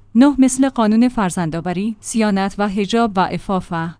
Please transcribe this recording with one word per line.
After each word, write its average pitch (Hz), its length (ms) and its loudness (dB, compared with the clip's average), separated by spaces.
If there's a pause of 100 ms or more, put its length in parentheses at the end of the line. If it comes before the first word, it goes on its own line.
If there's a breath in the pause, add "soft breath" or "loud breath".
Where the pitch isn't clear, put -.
(140)
نه 269 240 6
مثل 262 300 2
قانون 226 400 2
فرزندآوری، 180 920 -4
صیانت 202 580 -2
و 208 100 -2
حجاب 208 480 0
و 196 40 2
عفاف 185 500 -4
و 165 180 -6 (120)